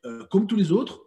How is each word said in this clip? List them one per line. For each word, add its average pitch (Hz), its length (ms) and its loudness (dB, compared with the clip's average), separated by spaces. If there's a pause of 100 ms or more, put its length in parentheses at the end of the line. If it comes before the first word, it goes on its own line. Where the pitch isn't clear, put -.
euh, 117 260 -14
comme 202 160 2
tous 226 80 -4
les 185 160 2
autres, 226 360 0